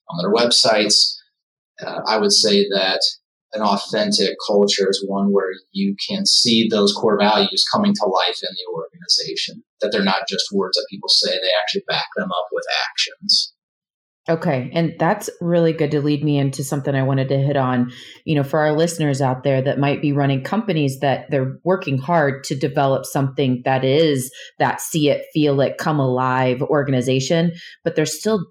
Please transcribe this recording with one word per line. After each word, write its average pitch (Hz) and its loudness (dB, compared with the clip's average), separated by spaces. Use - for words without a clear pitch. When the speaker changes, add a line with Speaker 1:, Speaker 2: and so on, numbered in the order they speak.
Speaker 1:
on 82 -8
their 98 0
websites. 110 2
Uh, - -8
I 110 2
would 104 2
say 101 4
that 95 0
an 107 -6
authentic 104 0
culture 101 2
is 101 -2
one 98 0
where 95 2
you 139 -2
can 98 -4
see 113 2
those 101 2
core 107 0
values 101 2
coming 101 2
to 104 -2
life 92 -2
in 92 -10
the 90 -12
organization, - -4
that 104 -2
they're 104 0
not 98 0
just 98 -4
words 95 -2
that 78 -4
people 98 -8
say, - 2
they 92 -2
actually - -4
back - -4
them 92 -4
up 90 -4
with - -4
actions. - -4
Speaker 2:
Okay. 165 -2
And 165 0
that's 190 0
really 170 2
good 156 -2
to 147 0
lead 147 0
me 147 2
into 139 0
something 139 -2
I 135 0
wanted 135 0
to 139 2
hit 139 0
on, 127 0
you 160 0
know, 143 2
for 156 0
our 151 2
listeners 151 0
out 131 0
there 135 2
that 131 0
might 143 0
be 147 0
running 139 0
companies 160 -2
that - 0
they're 131 -2
working 170 0
hard 143 0
to 156 -6
develop 139 0
something 135 0
that 135 0
is 139 2
that 127 0
see 147 0
it, - -2
feel 147 2
it, - 0
come 156 -2
alive 127 2
organization, 135 2
but 165 -4
they're 156 2
still 202 -2